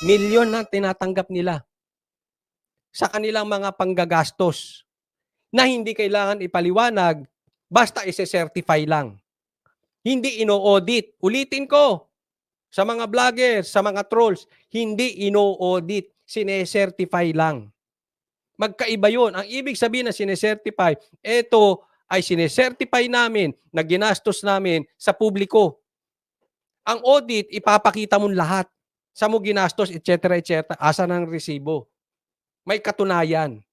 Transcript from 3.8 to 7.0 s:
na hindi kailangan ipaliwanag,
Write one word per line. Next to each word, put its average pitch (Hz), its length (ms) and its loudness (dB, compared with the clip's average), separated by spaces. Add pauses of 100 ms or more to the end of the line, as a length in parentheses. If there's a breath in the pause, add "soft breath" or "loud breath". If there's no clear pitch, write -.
na 254 160 2
hindi 233 320 -2
kailangan 202 480 -2
ipaliwanag, 180 800 0 (480)